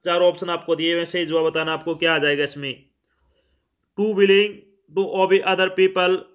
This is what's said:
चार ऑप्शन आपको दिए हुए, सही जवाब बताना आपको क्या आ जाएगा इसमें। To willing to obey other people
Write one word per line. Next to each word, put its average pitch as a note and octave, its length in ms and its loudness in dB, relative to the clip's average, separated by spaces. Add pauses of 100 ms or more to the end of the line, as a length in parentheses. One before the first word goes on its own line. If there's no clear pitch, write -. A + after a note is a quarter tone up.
चार F3 180 0
ऑप्शन F3 280 0
आपको E3+ 260 -4
दिए E3 180 -2
हुए, E3+ 120 -2
सही F3 200 -4
जवाब D#3+ 180 -2
बताना D#3+ 300 -2
आपको D#3+ 220 -6
क्या E3 180 0
आ D#3 60 0
जाएगा D3 240 -2
इसमें। C#3 280 -10 (1300)
To G#3 160 0
willing G3 400 4 (380)
to F#3+ 140 0 (100)
obey F#3+ 300 4
other F#3+ 260 2
people F#3 440 2 (180)